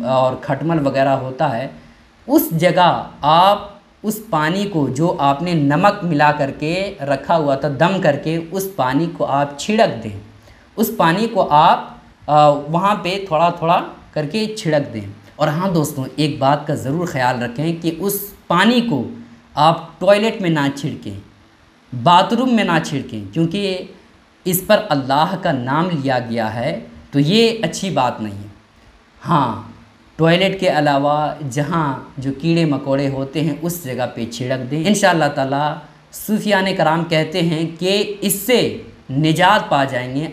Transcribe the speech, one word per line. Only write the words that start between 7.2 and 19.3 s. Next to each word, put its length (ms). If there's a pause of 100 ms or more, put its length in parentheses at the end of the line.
हुआ 200
था 220
दम 220
करके, 400
उस 360
पानी 340
को 160
आप 340
छिड़क 300 (140)
दें, 160 (580)
उस 180
पानी 320
को 140
आप, 600 (280)
आ, 200
वहाँ 480
पे 340
थोड़ा 220
थोड़ा 260 (340)
करके 360
छिड़क 400
दें। 140 (360)
और 100
हाँ 240
दोस्तों, 360
एक 300
बात 280
का 100
ज़रूर 320
ख्याल 300
रखें 400
कि 120
उस 300 (280)
पानी 340
को 200 (540)